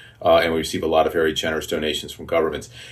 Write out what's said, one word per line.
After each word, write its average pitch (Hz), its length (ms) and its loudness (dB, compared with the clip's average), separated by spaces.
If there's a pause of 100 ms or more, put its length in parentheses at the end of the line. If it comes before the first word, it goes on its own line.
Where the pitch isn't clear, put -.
(200)
uh, 82 180 6
and 82 140 2
we 82 60 0
receive 80 240 -4
a 80 60 -2
lot 80 180 4
of - 60 -2
very 80 200 2
generous 78 360 -4
donations 76 420 -4
from 80 160 -14
governments. 78 420 0 (240)